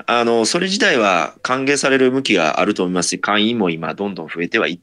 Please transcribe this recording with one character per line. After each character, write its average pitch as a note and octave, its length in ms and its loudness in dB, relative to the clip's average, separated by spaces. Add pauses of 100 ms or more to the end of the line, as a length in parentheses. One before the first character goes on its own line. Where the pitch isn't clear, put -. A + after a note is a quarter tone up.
あ A#2+ 180 2
の、 A#2 200 2
そ F3 160 0
れ F#3 60 -2
自 F#3+ 120 -2
体 F#3+ 180 2
は F#2+ 460 2
歓 C3+ 220 -2
迎 C#3+ 120 2
さ C3+ 140 0
れ C3+ 80 4
る C3 140 4
向 C3+ 100 0
き A#2 120 0
が D#2+ 260 2
あ F#2 40 2
る G2+ 100 0
と F#2+ 100 0
思 F2+ 80 -2
い - 20 -2
ま F2 80 0
す - 60 -4
し、 - 100 -4
会 G#2 300 0
員 A#2+ 100 -2
も F#2 120 0
今 D#2+ 240 -6
ど G2+ 140 -4
ん G2 60 -8
ど E2+ 100 -10
ん D2+ 40 -14
増 E2+ 140 -6
え E2+ 60 -4
て A2+ 120 0
は D#2+ 80 0
い E2 60 -6
っ - 80 -14